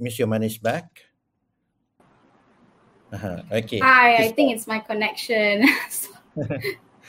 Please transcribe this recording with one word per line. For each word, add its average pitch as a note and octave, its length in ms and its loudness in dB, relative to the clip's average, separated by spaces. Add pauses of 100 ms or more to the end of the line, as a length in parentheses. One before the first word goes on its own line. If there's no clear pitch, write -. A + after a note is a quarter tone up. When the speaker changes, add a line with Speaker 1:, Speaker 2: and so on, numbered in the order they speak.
Speaker 1:
Miss A#2+ 160 -8
Yomana A2 300 0
is G#2+ 100 -6
back. - 480 -6 (2000)
Uh-huh. F2+ 300 -8 (100)
Okay. A2+ 280 -2
Speaker 2:
Hi, B3 340 6
I A3+ 80 4
Speaker 1:
Just A3+ 140 0
Speaker 2:
think C4+ 200 2
it's - 100 -12
my A3 120 -4
connection. G#3+ 880 0
<laughs> C#4+ 80 2 (600)
Speaker 1:
<laughs> D#3 40 -4 (680)